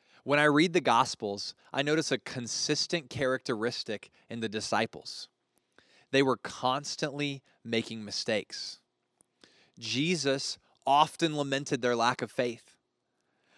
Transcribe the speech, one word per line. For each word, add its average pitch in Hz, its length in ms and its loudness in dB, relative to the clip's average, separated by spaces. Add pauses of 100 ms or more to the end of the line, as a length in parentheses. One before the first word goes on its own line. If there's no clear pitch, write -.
(240)
When 143 140 4
I 151 60 6
read 151 280 6
the 175 80 4
Gospels, 117 720 2 (200)
I 139 80 0
notice 151 280 0
a 135 60 0
consistent 135 920 -4
characteristic 123 1000 -4 (200)
in 117 100 -8
the 113 80 -2
disciples. 107 800 -4 (840)
They 135 120 6
were 131 160 2
constantly 143 1040 -4 (200)
making 113 400 -2
mistakes. - 760 -6 (1000)
Jesus 135 760 0 (300)
often 151 500 4
lamented 139 460 -2
their 123 120 2
lack 120 280 0
of 117 100 -6
faith. 120 440 -4 (800)